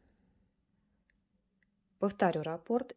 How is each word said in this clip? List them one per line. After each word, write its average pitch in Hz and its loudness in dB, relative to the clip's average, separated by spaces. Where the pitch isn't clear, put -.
Повторю 185 2
раппорт. 175 -4